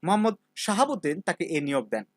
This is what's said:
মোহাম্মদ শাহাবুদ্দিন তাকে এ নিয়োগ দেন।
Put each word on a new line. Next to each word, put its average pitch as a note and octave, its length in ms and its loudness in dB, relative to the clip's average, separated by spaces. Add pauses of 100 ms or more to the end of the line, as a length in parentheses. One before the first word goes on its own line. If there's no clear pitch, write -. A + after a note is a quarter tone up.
মোহাম্মদ G#3+ 280 4 (300)
শাহাবুদ্দিন G#3 520 0 (120)
তাকে F3 160 -2 (120)
এ - 20 2 (100)
নিয়োগ C#3 240 0
দেন। G#2+ 120 -4 (120)